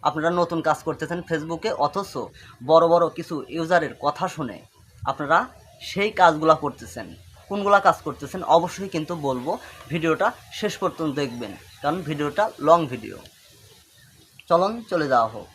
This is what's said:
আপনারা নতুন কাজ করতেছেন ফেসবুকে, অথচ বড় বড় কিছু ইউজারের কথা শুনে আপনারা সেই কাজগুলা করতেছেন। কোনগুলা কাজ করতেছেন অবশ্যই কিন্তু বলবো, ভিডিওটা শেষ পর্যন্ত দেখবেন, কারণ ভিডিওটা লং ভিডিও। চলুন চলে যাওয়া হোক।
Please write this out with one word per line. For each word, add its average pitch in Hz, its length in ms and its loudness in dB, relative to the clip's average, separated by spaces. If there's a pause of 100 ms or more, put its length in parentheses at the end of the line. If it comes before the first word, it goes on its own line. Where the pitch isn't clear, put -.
আপনারা 156 280 0 (100)
নতুন 170 260 0
কাজ 151 200 0
করতেছেন 156 400 -6
ফেসবুকে, 165 420 -4 (160)
অথচ 190 280 -4 (560)
বড় 165 240 8
বড় 170 120 6 (120)
কিছু 165 180 -8 (200)
ইউজারের 160 380 0 (100)
কথা 147 220 -2 (100)
শুনে 120 220 -8 (440)
আপনারা 147 360 0 (440)
সেই 208 380 -4
কাজগুলা 160 440 6
করতেছেন। 120 440 -8 (420)
কোনগুলা 202 380 4
কাজ 165 180 4
করতেছেন 143 360 -8 (140)
অবশ্যই 180 400 0
কিন্তু 156 180 -6 (140)
বলবো, 131 240 -2 (400)
ভিডিওটা 165 360 0 (320)
শেষ 208 220 -4
পর্যন্ত 165 380 -2
দেখবেন, 120 320 -6 (300)
কারণ 151 160 0 (100)
ভিডিওটা 147 360 -2 (240)
লং 165 120 8 (120)
ভিডিও। 117 260 -12 (1300)
চলুন 180 240 4 (180)
চলে 165 200 0
যাওয়া 117 220 4
হোক। 104 220 -14